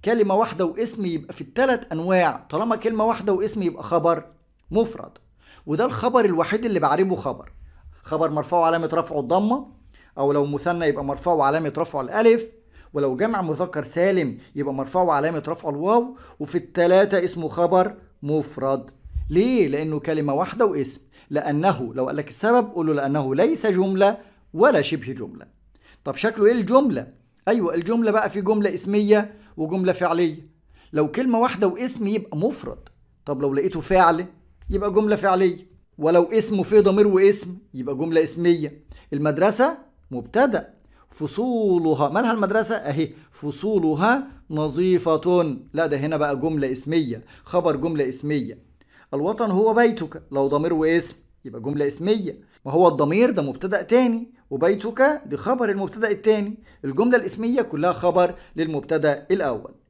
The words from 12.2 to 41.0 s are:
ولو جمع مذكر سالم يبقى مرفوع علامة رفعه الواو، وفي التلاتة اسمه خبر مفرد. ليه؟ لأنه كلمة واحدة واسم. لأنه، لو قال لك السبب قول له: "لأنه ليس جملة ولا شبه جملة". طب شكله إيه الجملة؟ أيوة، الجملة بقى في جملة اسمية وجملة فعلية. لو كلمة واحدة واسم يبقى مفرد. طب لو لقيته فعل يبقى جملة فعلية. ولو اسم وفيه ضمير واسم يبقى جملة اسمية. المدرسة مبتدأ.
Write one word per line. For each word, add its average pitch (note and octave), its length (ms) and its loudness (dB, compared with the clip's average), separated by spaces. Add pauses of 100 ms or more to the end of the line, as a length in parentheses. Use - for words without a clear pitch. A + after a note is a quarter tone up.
ولو C#3 240 -2
جمع G3+ 260 -2
مذكر D#3 420 -4
سالم E3+ 540 0 (160)
يبقى C#3+ 200 -4
مرفوع D#3 420 0
علامة D3+ 320 -2
رفعه D#3+ 220 -6
الواو، A3 460 0 (240)
وفي D3+ 180 -4
التلاتة F#3 680 2
اسمه F3 240 -4
خبر F#3 460 2 (280)
مفرد. C#3+ 680 -4 (400)
ليه؟ G3+ 380 2
لأنه D3+ 320 -4
كلمة D3+ 340 -2
واحدة G3 320 0
واسم. D3 340 -4 (300)
لأنه، D3 640 -2
لو C3 120 -2
قال C#3 100 -6
لك D3 120 -8
السبب A3 460 0
قول E3+ 120 -2
له: D#3+ 60 0
"لأنه C#3 420 -2
ليس A3 320 0
جملة F#3+ 520 2 (360)
ولا G#3+ 280 4
شبه - 300 -6
جملة". - 340 -14 (580)
طب C#3 120 -6
شكله G#3+ 300 2
إيه A3+ 60 8
الجملة؟ A3+ 540 2 (420)
أيوة، F#3+ 260 0
الجملة A3 360 0
بقى G#3 200 0
في G3+ 100 -6
جملة G3+ 340 0
اسمية G#3 600 2 (220)
وجملة F3+ 360 -2
فعلية. E3+ 560 -2 (440)
لو D3+ 180 0
كلمة A#3+ 280 0
واحدة A3+ 280 0
واسم A#3 400 -4
يبقى G#3 320 -4
مفرد. F3 500 -6 (380)
طب C#3 160 -4
لو C#3 120 -2
لقيته E3 260 -2
فعل F3 460 4 (440)
يبقى G3 220 -2
جملة G#3 240 2
فعلية. F#3 540 0 (280)
ولو E3+ 240 4
اسم G#3 380 0
وفيه G#3 200 6
ضمير G3+ 280 6
واسم F#3+ 500 2 (160)
يبقى C3+ 220 -6
جملة E3 260 0
اسمية. D#3+ 640 0 (280)
المدرسة F#3 640 0 (320)
مبتدأ. G3 640 -2 (360)